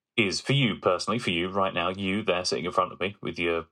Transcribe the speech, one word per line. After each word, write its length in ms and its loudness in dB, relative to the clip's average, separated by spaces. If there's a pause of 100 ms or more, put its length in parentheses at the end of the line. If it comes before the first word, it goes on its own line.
(180)
is, 240 2
for 100 0
you 220 4
personally, 440 0
for 120 -2
you 180 0
right 240 0
now, 160 0
you 340 -2
there 220 0
sitting 220 -2
in 60 -2
front 200 2
of 80 -18
me 220 -4
with 160 -8
your 340 0